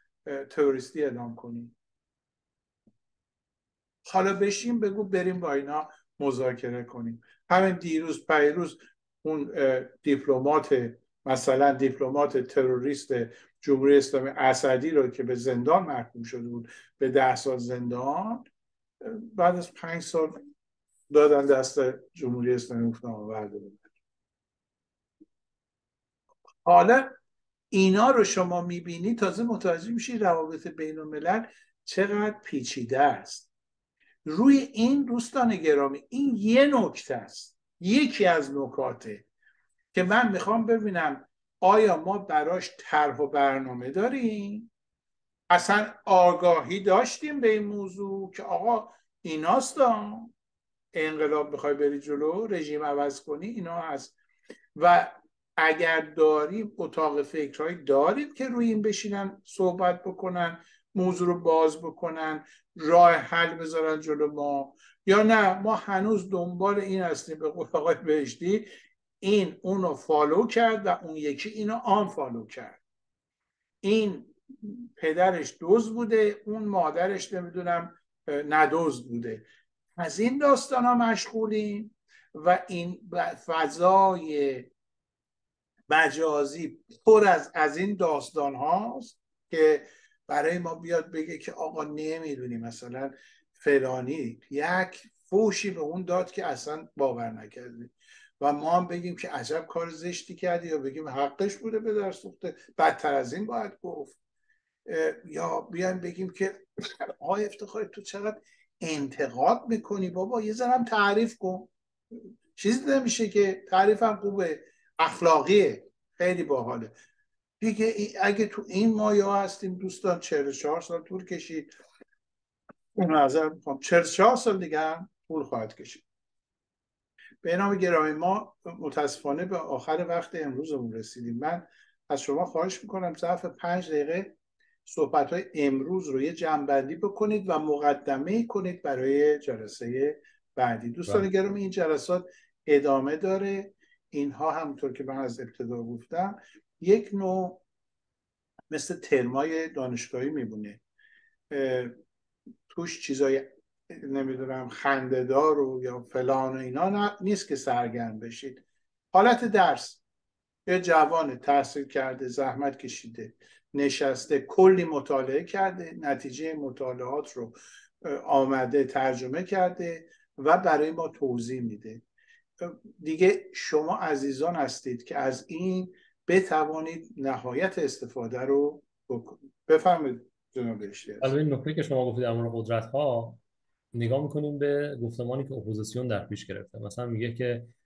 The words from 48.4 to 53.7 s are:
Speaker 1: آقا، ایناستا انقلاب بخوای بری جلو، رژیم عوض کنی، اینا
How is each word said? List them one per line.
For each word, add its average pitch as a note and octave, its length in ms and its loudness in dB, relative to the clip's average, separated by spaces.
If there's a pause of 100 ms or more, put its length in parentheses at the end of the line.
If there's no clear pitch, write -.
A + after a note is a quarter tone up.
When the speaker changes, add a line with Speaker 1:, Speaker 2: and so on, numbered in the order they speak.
Speaker 1:
آقا، G#3 460 -2 (320)
ایناستا G#3+ 960 0 (760)
انقلاب D3+ 600 -2
بخوای C#3+ 200 -2
بری C#3+ 260 0
جلو، D3+ 480 -4
رژیم D3+ 360 -6
عوض C#3+ 380 -2
کنی، D#3 260 -10
اینا E3+ 340 -8